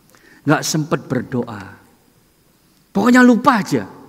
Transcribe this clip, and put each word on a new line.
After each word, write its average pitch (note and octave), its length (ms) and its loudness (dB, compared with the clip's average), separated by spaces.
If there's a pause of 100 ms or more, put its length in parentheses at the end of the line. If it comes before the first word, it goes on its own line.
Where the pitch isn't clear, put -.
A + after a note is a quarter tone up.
(460)
nggak D3+ 160 2
sempat D#3 480 -6
berdoa. A#2 680 -8 (1160)
Pokoknya B3 320 4
lupa B3 400 2
aja, A2 240 -4 (200)